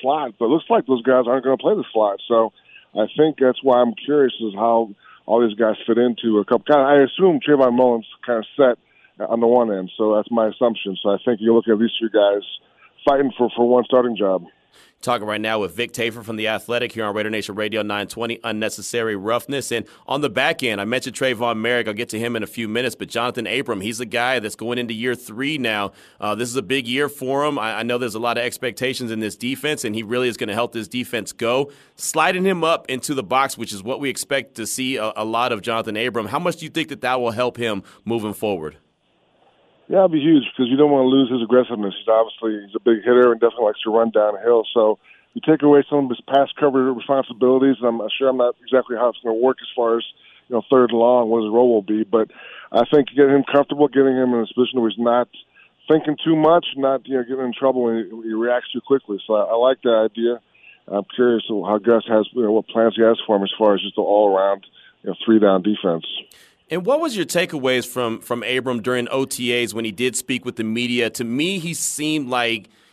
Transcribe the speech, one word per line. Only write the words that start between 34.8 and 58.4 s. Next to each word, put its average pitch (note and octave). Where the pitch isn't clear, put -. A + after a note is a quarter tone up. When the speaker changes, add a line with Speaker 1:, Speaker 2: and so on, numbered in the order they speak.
Speaker 2:
a, A2
a G#2+
lot A#2
of G#2+
Jonathan A2
Abram. A2+
How B2+
much F3
do E3
you D3+
think D#3
that C#3
that B2+
will A#2
help B2
him A2
moving G#2+
forward? F2
Speaker 1:
Yeah, F3
it'd F#3
be D#3
huge D3
because B2
you C3+
don't D3
wanna C3+
lose C3
his B2
aggressiveness. A2+
He's -
obviously, A2
he's G2
a A2
big A2+
hitter B2
and A2+
definitely A#2
likes G#2
to A2
run A2+
downhill. G#2+
So G#2+
you -
take D#3
away C#3+
some C#3+
of B2+
his A#2
pass C#3
coverage C3
responsibilities, B2+
and A#2
I'm G#2+
sure C3+
I'm C3
not B2
exactly B2
how A#2
it's A2+
gonna A2+
work B2+
as -
far A#2
as, A2+
you B2
know, A2
third B2+
and A#2
long, A#2+
what A2+
his G#2+
role A#2+
will G#2+
be. G#2+
But G#2+
I A#2+
think D3
getting C#3
him C#3
comfortable, C#3+
getting C3
him B2+
in A#2+
a A2
position B2
where A2+
he's G2+
not A#2+
thinking D#3
too D#3+
much, D#3
not, C3+
you C3
know, B2
getting C3
in A#2+
trouble C3
when A2+
he, F#2
when A2+
he A2
reacts A#2+